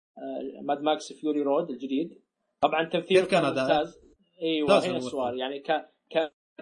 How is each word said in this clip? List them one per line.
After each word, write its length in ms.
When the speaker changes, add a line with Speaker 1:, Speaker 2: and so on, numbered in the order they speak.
Speaker 1:
آه، 440
ماد 180
ماكس 320
فيوري 300
رود 280
الجديد. 520
طبعًا 240
تمثيله 360
Speaker 2:
كيف 100
كان 120
Speaker 1:
كان 100
Speaker 2:
أداءه؟ 260
Speaker 1:
ممتاز. 220
إيه، 200
Speaker 2:
ممتاز 140
Speaker 1:
وهنا 140
Speaker 2:
الممثل. 160
Speaker 1:
السؤال، 320
يعني 220
ك-، 280
ك-، 220